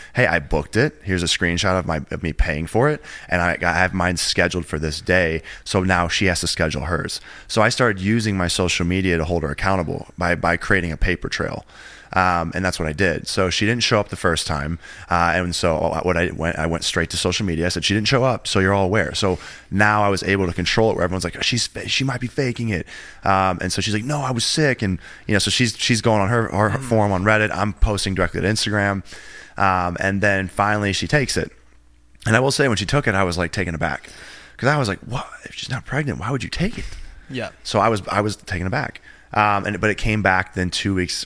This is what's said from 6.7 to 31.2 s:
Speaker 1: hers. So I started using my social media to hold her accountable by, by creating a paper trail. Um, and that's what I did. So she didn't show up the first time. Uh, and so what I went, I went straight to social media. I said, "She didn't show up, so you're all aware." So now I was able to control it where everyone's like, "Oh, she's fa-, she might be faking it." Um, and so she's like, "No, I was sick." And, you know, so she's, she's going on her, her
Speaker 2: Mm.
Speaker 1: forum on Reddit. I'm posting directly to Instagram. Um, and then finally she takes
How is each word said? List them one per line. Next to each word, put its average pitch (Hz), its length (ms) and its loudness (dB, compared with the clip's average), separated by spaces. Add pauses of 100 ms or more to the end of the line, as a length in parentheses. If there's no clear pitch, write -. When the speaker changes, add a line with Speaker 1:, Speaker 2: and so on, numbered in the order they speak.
Speaker 1:
hers. 82 360 -4 (280)
So 113 120 2
I 107 100 6
started 107 300 2
using 104 380 2
my 87 100 0
social 87 380 0
media 90 320 2
to 78 60 0
hold 85 180 -2
her 73 80 -2
accountable 87 560 0 (100)
by, 87 200 0
by 85 200 0
creating 87 360 0
a 78 40 -6
paper - 320 0
trail. - 380 -6 (480)
Um, 87 400 2
and 92 100 -2
that's 90 160 -2
what 80 80 -2
I 76 60 -4
did. 85 340 0
So 92 220 0
she 104 160 0
didn't 117 160 0
show 107 180 2
up - 80 -4
the - 80 -8
first 82 300 0
time. 78 320 -4 (320)
Uh, 85 240 4
and 90 200 0
so 80 500 2
what 87 120 2
I 87 140 2
went, 82 280 -4
I 78 60 -2
went 82 180 0
straight - 280 0
to - 80 -4
social 95 260 0
media. 85 220 0
I - 20 2
said, - 160 -4
"She - 80 2
didn't 107 160 0
show 127 160 4
up, 123 240 0
so 98 120 2
you're 95 120 4
all 98 140 2
aware." 90 280 0
So 92 240 2 (320)
now 107 320 4
I 101 60 4
was 95 140 0
able 95 240 2
to 85 80 -2
control 110 360 2
it - 40 0
where 87 100 0
everyone's 90 200 -2
like, 82 120 -6
"Oh, - 60 -6
she's - 240 0
fa-, - 200 -10
she 131 180 -2
might 127 140 -2
be 120 80 -6
faking 120 440 -2
it." 90 160 -2 (380)
Um, 95 360 2
and 92 100 -2
so 98 120 -2
she's 107 100 0
like, 107 120 -2
"No, 147 180 -4
I 131 80 -2
was 117 160 -2
sick." 147 340 2
And, 95 180 0 (280)
you 110 80 2
know, 98 40 6
so 98 120 0
she's, 113 260 0
she's 117 240 0
going 107 220 4
on 98 80 0
her, 117 180 2
her 104 300 2
Speaker 2:
Mm. 135 60 -6
Speaker 1:
forum 107 280 4
on 92 120 0
Reddit. 107 300 4
I'm 98 200 -2
posting 98 400 0
directly 90 260 -2
to 90 60 0
Instagram. 101 560 0 (560)
Um, 92 420 2
and 98 220 0
then 95 260 2
finally 104 460 0
she 95 120 -2
takes 143 300 2